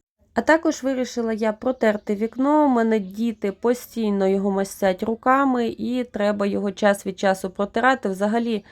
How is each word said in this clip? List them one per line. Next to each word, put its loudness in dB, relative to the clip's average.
А -2
також 2
вирішила -2
я -2
протерти -2
вікно. 2
У 4
мене 4
діти -4
постійно 0
його 2
мастять -2
руками, 0
і -4
треба -2
його -2
час 0
від -6
часу 0
протирати. -2
Взагалі, -2